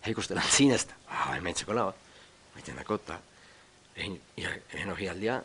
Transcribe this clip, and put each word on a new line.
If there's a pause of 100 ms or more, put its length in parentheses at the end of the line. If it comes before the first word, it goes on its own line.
Heik
uste
lan
zinez,
da, (120)
ba,
emaintzeko
la,
ba. (580)
Maiten
dako,
eta (800)
egin, (160)
ia, (200)
egin
hori
aldia